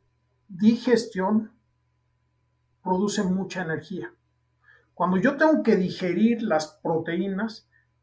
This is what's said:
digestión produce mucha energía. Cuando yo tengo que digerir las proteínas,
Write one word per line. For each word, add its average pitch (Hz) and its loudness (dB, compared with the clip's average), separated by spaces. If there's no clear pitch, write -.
digestión 214 0
produce 202 -2
mucha 185 -4
energía. 160 -8
Cuando 180 0
yo 254 2
tengo 311 4
que 208 4
digerir 185 0
las 156 -2
proteínas, 185 -4